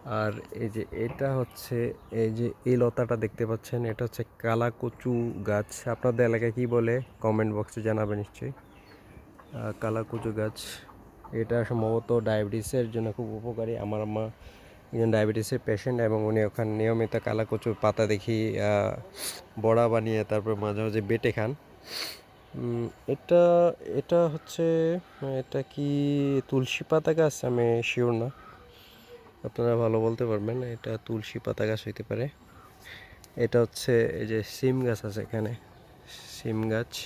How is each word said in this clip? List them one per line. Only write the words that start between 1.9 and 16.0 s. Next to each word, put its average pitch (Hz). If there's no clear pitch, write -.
এই 110
যে 117
এই 127
লতাটা 120
দেখতে 110
পাচ্ছেন, 117
এটা 113
হচ্ছে 113
কালা 117
কচু 120
গাছ। 104
আপনাদের 120
এলাকায় 113
কী 123
বলে 117
কমেন্ট 107
বক্সে 107
জানাবেন 107
নিশ্চয়ই। 123
আহ, -
কালা 110
কচু 113
গাছ, 107
এটা 117
সম্ভবত 113
ডায়াবেটিসের 110
জন্য 113
খুব 117
উপকারী। 113
আমার 107
আম্মা 107
একজন 113
ডায়াবেটিসের 110
পেশেন্ট 120